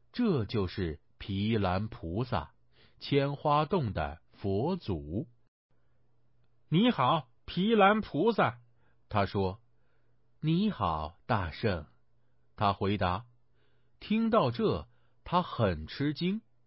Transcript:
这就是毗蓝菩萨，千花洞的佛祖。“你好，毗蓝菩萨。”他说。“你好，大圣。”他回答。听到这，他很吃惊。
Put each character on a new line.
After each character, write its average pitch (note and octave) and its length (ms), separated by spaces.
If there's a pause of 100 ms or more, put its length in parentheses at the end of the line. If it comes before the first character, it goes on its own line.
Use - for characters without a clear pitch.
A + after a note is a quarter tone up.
(120)
这 F#3 320
就 G2 220
是 E2+ 340 (180)
毗 G#2 400
蓝 G2 300
菩 F2 360
萨， E2+ 280 (480)
千 C#3+ 360
花 D3+ 280
洞 D3 280
的 D2 280 (120)
佛 A2 440
祖。 F2 520 (1400)
“你 G#3+ 200
好， D3 380 (160)
毗 G#3 300
蓝 G#3 260
菩 G3 320
萨。” B2+ 280 (500)
他 G2+ 160
说。 F#2+ 340 (800)
“你 F3 300
好， D#2+ 560
大 F#2+ 240
圣。” F2 360 (720)
他 G2+ 160
回 G2+ 240
答。 F#2+ 280 (760)
听 A3+ 320
到 E3 220
这， B2 340 (380)
他 F3 180
很 F2+ 460
吃 C#3+ 260
惊。 F#3+ 280 (240)